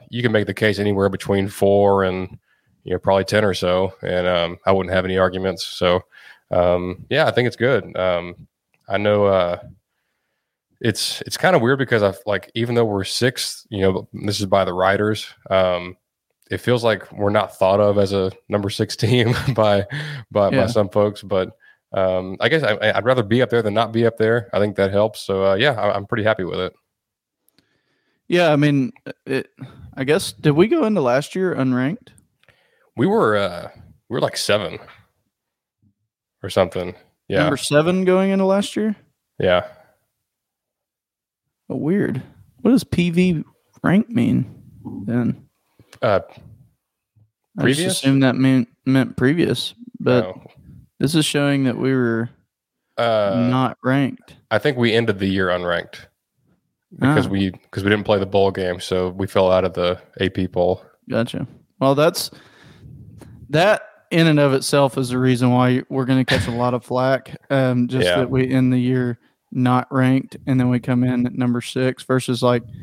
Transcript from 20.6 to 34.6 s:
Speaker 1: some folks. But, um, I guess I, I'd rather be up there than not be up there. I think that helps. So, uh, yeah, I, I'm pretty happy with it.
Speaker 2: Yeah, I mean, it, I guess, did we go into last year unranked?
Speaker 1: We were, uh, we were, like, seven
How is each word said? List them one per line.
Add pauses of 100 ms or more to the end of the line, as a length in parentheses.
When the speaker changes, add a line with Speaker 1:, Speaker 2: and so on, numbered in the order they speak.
Speaker 1:
some
folks.
But, (400)
um,
I
guess
I, (180)
I'd
rather
be
up
there
than
not
be
up
there.
I
think
that
helps.
So,
uh,
yeah,
I,
I'm
pretty
happy
with
it. (1600)
Speaker 2:
Yeah,
I
mean, (340)
it, (460)
I
guess,
did
we
go
into
last
year
unranked? (880)
Speaker 1:
We
were,
uh, (400)
we
were,
like,
seven (1600)